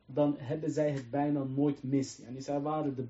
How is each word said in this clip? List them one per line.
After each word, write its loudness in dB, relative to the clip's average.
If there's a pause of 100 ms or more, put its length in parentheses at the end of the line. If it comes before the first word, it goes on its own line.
dan 4
hebben -4
zij 2
het -4
bijna 2
nooit 0
mis. 0
Yani, -10
zij -2
waren 0
de -6